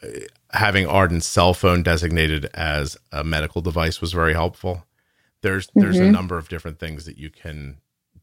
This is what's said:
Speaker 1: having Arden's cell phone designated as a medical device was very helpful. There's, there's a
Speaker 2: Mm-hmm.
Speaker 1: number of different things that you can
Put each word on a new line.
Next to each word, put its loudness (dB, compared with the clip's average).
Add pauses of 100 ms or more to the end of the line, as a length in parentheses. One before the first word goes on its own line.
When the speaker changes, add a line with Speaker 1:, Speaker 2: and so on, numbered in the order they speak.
(520)
Speaker 1:
having 2
Arden's 2
cell 4
phone 2
designated 0
as -4 (140)
a -6
medical -4
device -2
was -4
very 2
helpful. -4 (580)
There's, -2
there's 4
a 4
Speaker 2:
Mm-hmm. 6
Speaker 1:
number 0
of -10
different -10
things -10
that -16
you -14
can -14 (440)